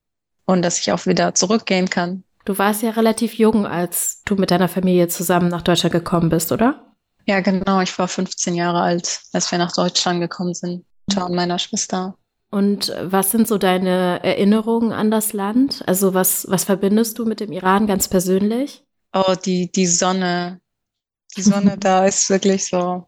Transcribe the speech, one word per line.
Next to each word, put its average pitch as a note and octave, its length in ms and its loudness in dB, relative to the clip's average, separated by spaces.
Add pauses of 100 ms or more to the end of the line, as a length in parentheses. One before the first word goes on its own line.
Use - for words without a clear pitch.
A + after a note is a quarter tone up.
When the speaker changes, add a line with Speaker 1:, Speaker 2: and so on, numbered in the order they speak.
(460)
Speaker 1:
Und F#3 180 2
dass F3 160 -2
ich - 120 -2
auch - 140 -2
wieder F3 280 2
zurückgehen F#3 560 0
kann. F3+ 360 -4 (180)
Speaker 2:
Du G3 140 -4
warst G#3 260 0
ja A3+ 60 0
relativ A3 460 0
jung, A3 300 4
als - 600 -4
du G3+ 100 0
mit F#3 160 2
deiner F3+ 160 4
Familie F3+ 400 2
zusammen F3 400 0
nach F3 140 -2
Deutschland E3+ 320 2
gekommen E3+ 340 0
bist, E3 240 0
oder? A3+ 420 0 (320)
Speaker 1:
Ja, G3 140 2
genau. F#3+ 400 0
Ich F3+ 180 -2
war F3+ 120 -2
fünfzehn - 440 -4
Jahre F3 280 0
alt, F3 400 -2 (100)
als F3 180 -2
wir F3+ 100 -2
nach F3 120 -2
Deutschland F3+ 480 0
gekommen F3 340 -4
sind, F3 300 -8 (240)
Mutter G3 180 -2
und F3+ 100 -4
meiner F3 240 -2
Schwester. F#3+ 580 -6 (340)
Speaker 2:
Und G3+ 500 0
was F#3+ 300 0
sind A3 160 2
so G#3 100 0
deine F#3 640 0
Erinnerungen A3 680 2
an G#3+ 180 0
das G#3+ 220 0
Land? A3 560 0
Also F#3 260 2
was, F#3 360 0
was F#3+ 160 0
verbindest G3+ 520 0
du A#3 80 -4
mit G#3+ 140 -4
dem G#3 140 -8
Iran F#3+ 340 2
ganz F#3+ 220 0
persönlich? G3+ 720 0 (300)
Speaker 1:
Oh, F#3+ 220 2 (100)
die, F3+ 260 0
die F#3 160 2
Sonne. F3+ 720 -2 (760)
Die G3 40 -8
Sonne G3 360 2
Speaker 2:
<laughs> - 20 -12
Speaker 1:
da F#3+ 260 4
ist - 240 0
wirklich F#3+ 380 0
so F3+ 400 -4